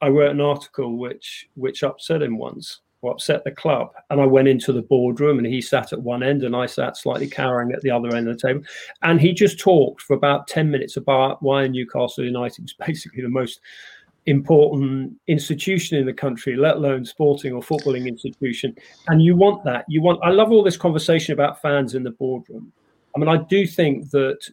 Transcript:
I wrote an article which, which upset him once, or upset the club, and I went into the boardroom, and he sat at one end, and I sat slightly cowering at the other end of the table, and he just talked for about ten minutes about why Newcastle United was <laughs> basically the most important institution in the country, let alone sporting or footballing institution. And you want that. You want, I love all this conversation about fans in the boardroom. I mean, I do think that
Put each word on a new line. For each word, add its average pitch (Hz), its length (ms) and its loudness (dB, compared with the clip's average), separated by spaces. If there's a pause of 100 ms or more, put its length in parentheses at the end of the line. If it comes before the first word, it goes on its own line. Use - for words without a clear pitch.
I 147 80 0
wrote 143 240 4
an 143 80 -2
article 143 580 -4
which, - 560 -14
which 135 300 -6
upset 151 380 -4
him 117 140 -4
once, - 440 -12 (240)
or 123 60 -4
upset - 320 -2
the 135 80 -8
club, 139 400 -2 (200)
and 143 100 2
I 139 60 6
went 135 200 6
into 131 260 2
the 123 80 -2
boardroom, 127 580 2
and 120 100 -2
he 127 120 -4
sat 123 320 -2
at - 80 -8
one 120 220 -6
end, 135 220 0
and 120 100 -4
I 123 120 -2
sat 127 300 -6
slightly 135 320 -4
cowering 123 440 -2
at - 80 -8
the 135 100 -2
other 120 240 -2
end 117 140 -2
of 117 100 -6
the 131 100 -2
table, 139 140 -2 (400)
and 165 180 4
he 180 120 4
just 180 260 2
talked 160 440 2
for 139 120 -2
about 143 320 0
ten 156 240 -2
minutes - 260 -4
about 135 460 0
why 139 240 0
Newcastle 127 560 -4
United 123 400 -6
was - 120 -18
<laughs> - 120 -12
basically 160 340 -8
the 123 80 -6
most 131 300 -4 (680)
important 139 880 2 (120)
institution 160 720 -2
in 131 80 0
the 127 60 -4
country, 127 420 -6
let 147 220 2
alone 139 280 -2
sporting 143 480 -2
or 123 80 -8
footballing 131 460 -4
institution. 123 640 -6 (360)
And 160 120 6
you 170 140 6
want 202 300 4
that. 123 240 -4
You 156 120 0
want, 170 220 2
I 175 80 2
love 220 220 4
all 220 100 6
this 185 140 0
conversation 160 560 0
about 143 280 -2
fans 139 360 -2
in 127 80 -4
the 117 80 -8
boardroom. 117 600 -10 (440)
I - 20 -2
mean, 151 100 2
I 165 100 4
do 190 280 0
think 143 440 -2
that 135 280 0 (140)